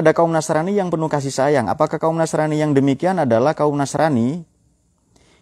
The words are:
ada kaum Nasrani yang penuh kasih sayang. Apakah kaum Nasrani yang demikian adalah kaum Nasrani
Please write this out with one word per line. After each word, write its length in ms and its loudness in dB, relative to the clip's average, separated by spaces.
ada 100 6
kaum 160 2
Nasrani 440 -2
yang 120 0
penuh 240 -4
kasih 240 -4
sayang. 320 2
Apakah 320 -2
kaum 160 0
Nasrani 480 -2
yang 140 0
demikian 420 2
adalah 400 2
kaum 160 0
Nasrani 680 -2